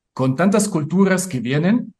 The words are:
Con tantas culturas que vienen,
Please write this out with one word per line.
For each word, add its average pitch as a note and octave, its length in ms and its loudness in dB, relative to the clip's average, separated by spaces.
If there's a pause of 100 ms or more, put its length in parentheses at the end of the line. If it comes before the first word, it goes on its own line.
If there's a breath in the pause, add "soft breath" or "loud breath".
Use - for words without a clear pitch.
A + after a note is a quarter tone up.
(120)
Con C3 240 0
tantas F#3+ 320 2
culturas F3+ 580 0
que B2+ 140 -6
vienen, D#3 580 0